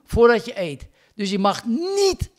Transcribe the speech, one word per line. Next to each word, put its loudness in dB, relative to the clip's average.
voordat 4
je -12
eet." -8
Dus -6
je -2
mag 0
niet -2